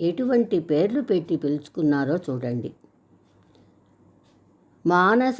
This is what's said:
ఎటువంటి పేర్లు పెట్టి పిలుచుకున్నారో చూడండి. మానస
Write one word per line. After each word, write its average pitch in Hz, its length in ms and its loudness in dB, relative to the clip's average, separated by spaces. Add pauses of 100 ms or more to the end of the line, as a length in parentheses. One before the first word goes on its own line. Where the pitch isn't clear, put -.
ఎటువంటి 226 600 0
పేర్లు 175 400 0
పెట్టి 175 360 -2
పిలుచుకున్నారో 147 800 -2
చూడండి. 123 560 -6 (2250)
మానస 214 540 4